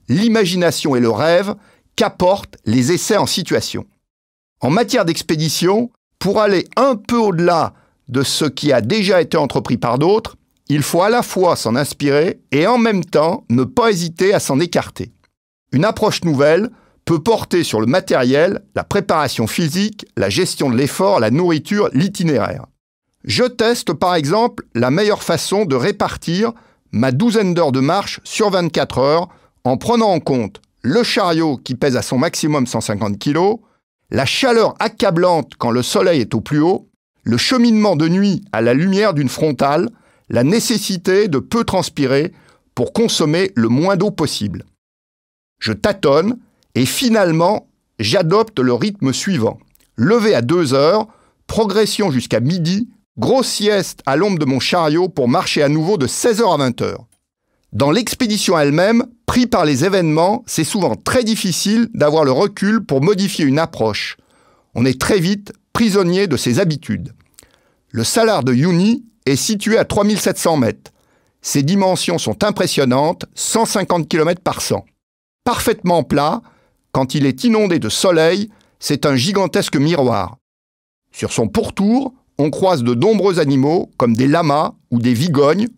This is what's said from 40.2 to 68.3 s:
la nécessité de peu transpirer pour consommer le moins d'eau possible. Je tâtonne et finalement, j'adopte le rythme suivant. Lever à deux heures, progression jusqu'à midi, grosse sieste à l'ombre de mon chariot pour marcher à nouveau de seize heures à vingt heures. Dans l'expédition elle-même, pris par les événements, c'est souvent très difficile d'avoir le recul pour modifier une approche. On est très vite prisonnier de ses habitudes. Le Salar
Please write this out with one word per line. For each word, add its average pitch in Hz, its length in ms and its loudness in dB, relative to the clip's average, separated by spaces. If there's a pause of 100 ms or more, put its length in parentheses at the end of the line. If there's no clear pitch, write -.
la 117 120 0
nécessité 196 840 0
de 139 100 0
peu 226 240 -2
transpirer 151 720 -2 (420)
pour 117 180 -4
consommer 180 600 0
le 113 140 0
moins 165 280 2
d'eau 196 140 0
possible. 104 540 -6 (960)
Je 110 120 -4
tâtonne 202 680 0 (360)
et 127 120 2
finalement, 196 840 0 (320)
j'adopte 185 580 0
le 127 140 2
rythme 135 400 -2
suivant. 123 460 -2 (380)
Lever 208 380 2
à 120 80 2
deux 139 320 0
heures, 175 320 2 (400)
progression 208 640 0
jusqu'à 120 300 -2
midi, 175 480 -2 (280)
grosse 185 320 0
sieste 208 580 -2
à 139 100 0
l'ombre 185 220 0
de 151 60 -2
mon 135 140 0
chariot 170 500 0
pour 135 200 -2
marcher 165 340 0
à 139 60 2
nouveau 160 300 0
de 127 100 0
seize 226 320 -2
heures 196 140 2
à - 20 0
vingt 131 240 -2
heures. 101 260 -6 (640)
Dans 139 200 0
l'expédition 208 640 0
elle-même, 175 480 2 (200)
pris 247 200 2
par 208 180 0
les 147 200 0
événements, 180 600 0
c'est - 180 -4
souvent 160 320 -2
très - 260 -2
difficile 214 720 -2
d'avoir 147 300 2
le 135 80 2
recul 202 520 -2
pour 135 160 -2
modifier 190 440 0
une 139 160 2
approche. - 560 -4 (580)
On 117 100 0
est 131 160 0
très 214 200 0
vite 202 320 -4 (200)
prisonnier 196 540 2
de 147 100 -2
ses 123 220 0
habitudes. 143 560 -4 (760)
Le 113 120 -4
Salar 220 400 2